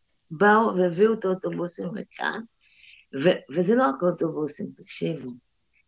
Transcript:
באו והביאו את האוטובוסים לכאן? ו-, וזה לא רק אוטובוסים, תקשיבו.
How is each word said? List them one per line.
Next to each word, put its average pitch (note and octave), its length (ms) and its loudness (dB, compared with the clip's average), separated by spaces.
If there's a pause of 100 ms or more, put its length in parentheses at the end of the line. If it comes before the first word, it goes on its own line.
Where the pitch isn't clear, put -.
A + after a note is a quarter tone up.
(300)
באו G#3 460 4
והביאו F3+ 360 4
את A3 120 -4
האוטובוסים F3 720 -4
לכאן? - 460 -8 (840)
ו-, D3+ 320 0
וזה F3+ 200 2
לא B3+ 140 4
רק C4 140 -4
אוטובוסים, D#3 640 -2 (100)
תקשיבו. D3+ 540 -8 (580)